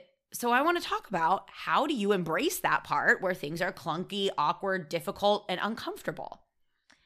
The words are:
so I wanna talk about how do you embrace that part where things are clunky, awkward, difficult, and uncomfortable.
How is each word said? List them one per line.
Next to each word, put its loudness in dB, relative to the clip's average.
so -2
I 4
wanna 2
talk -4
about 2
how 0
do -2
you 2
embrace 0
that 2
part 2
where 0
things -6
are 0
clunky, -4
awkward, 0
difficult, 0
and -2
uncomfortable. -6